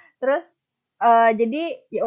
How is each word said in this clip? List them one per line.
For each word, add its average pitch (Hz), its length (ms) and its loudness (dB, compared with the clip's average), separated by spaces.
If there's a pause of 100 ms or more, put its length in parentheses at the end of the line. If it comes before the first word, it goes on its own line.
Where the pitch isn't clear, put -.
(180)
Terus, 285 260 -4 (560)
eh, 226 320 4
jadi 233 300 -2 (260)
ya 202 180 -6